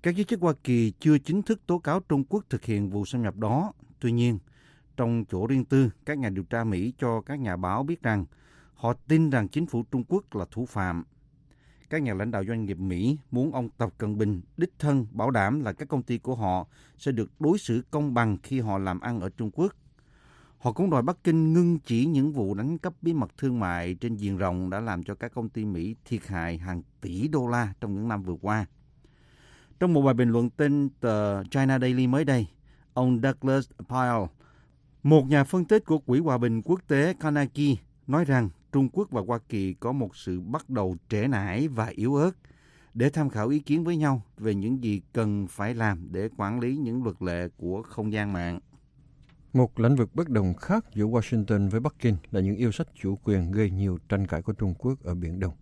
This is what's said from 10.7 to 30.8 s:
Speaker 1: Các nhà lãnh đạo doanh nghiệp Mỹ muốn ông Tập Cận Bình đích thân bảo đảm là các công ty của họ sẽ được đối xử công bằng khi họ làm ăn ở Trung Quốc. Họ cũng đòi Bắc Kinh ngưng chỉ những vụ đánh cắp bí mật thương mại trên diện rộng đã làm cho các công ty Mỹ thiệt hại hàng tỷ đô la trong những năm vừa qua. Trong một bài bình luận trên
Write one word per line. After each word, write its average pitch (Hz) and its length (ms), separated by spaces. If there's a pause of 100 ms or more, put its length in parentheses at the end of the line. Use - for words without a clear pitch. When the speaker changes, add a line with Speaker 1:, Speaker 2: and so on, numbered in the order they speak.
Speaker 1:
Các 156 120
nhà 117 120
lãnh 104 160
đạo 101 180
doanh 113 160
nghiệp 95 140
Mỹ 95 400 (120)
muốn 131 220
ông 123 160 (100)
Tập 110 200
Cận 107 200
Bình 104 220 (160)
đích 170 220
thân 139 340
bảo 110 180
đảm 117 300
là 110 120
các 143 160
công 131 140
ty 117 160
của 131 160
họ 92 320 (320)
sẽ 147 140
được 110 280
đối 165 180
xử 120 320
công 147 240
bằng 113 280
khi 135 180
họ 104 180
làm 92 220
ăn 117 200
ở 92 80
Trung 107 220
Quốc. 180 220 (840)
Họ - 140
cũng 185 180
đòi 143 120
Bắc 175 220
Kinh 160 280
ngưng 170 260
chỉ 123 280
những 151 260
vụ 104 220
đánh 139 240
cắp 175 140 (100)
bí 170 100
mật 127 260
thương 127 220
mại 87 340
trên 113 220
diện 101 220
rộng 90 320
đã 98 100
làm 98 220
cho 101 120
các 117 200
công 117 140
ty 110 160
Mỹ 98 400
thiệt 110 220
hại 85 320
hàng 90 240 (180)
tỷ 95 280
đô 143 200
la 117 320
trong 104 140
những 107 140
năm 104 140
vừa 90 200
qua. 104 240 (1120)
Trong 180 120
một 143 100
bài 131 120
bình 120 160
luận 120 200
trên 143 380 (120)